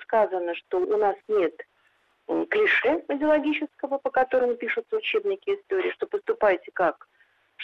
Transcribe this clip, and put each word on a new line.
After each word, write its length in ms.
сказано, 520
что 260
у 180
нас 180
нет, 260
м, 180
клише 640
идеологического, 880
по 140
которому 440
пишутся 420
учебники 580
истории, 380
что 140
поступайте 680
как 340